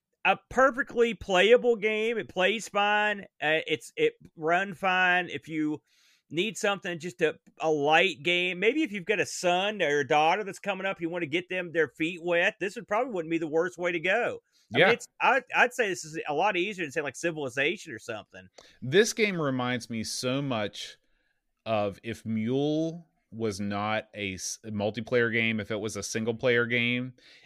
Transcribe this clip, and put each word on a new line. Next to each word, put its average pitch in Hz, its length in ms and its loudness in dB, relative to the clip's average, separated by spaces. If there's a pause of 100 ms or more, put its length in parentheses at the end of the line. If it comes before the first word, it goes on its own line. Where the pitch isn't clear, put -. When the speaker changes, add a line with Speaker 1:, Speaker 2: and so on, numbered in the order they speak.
(240)
Speaker 1:
a 190 140 4 (120)
perfectly 240 640 2
playable 208 640 6
game. 220 420 0
It 147 100 -6
plays 196 400 0
fine. 208 540 0 (200)
Uh, 156 240 2
it's, - 300 -4
it 151 180 2 (220)
run 175 380 0
fine. 185 540 2
If - 200 -10
you 151 340 -2 (480)
need 180 260 -2
something, 196 420 -4
just 170 240 -10
a, 156 160 2 (220)
a 160 100 0
light 156 520 4
game, 175 380 0
maybe 269 220 2
if 220 100 -4
you've 196 120 -8
got 208 160 0
a 147 60 0
son 185 560 0
or 147 180 2
a 135 80 0
daughter 160 360 4
that's 185 160 -10
coming 190 260 -4
up, 196 140 -4
you 165 100 -4
wanna 175 160 -4
get 170 240 -4
them, 180 220 -6
their 156 160 2
feet 165 340 -4
wet, 175 380 2
this 190 160 -4
would 208 120 -12
probably 233 240 0
wouldn't 165 180 -4
be 165 80 2
the 160 100 -4
worst 170 300 0
way 175 140 -2
to 175 80 -2
go. 185 400 0 (340)
I - 40 2
mean, 180 100 8
Speaker 2:
Yeah. 233 40 8
Speaker 1:
it's, - 140 -2 (140)
I, 233 220 4 (120)
I'd 240 200 4
say 226 140 0
this 180 160 -4
is 156 140 -12 (100)
a 151 60 -2
lot 190 220 2
easier 185 280 -2
than, 135 80 -8
say, 156 100 -4
like, 139 140 -6
Civilization 151 760 -4
or 107 60 -10
something. 95 500 -14 (320)
Speaker 2:
This 180 320 2
game 202 280 -2
reminds 123 500 -2
me 110 140 -6
so 127 360 -2
much 113 560 -4 (720)
of 104 380 0
if 113 220 -8
Mule 147 840 -2 (240)
was 107 280 -4
not 104 540 -2
a 101 200 -6
s-, - 300 -10
a 113 60 -12
multiplayer 107 600 0
game, 113 280 0
if 101 100 -6
it 107 100 -4
was 101 160 -6
a 98 60 -6
single 113 320 -2
player 120 320 2
game, 123 480 -2 (320)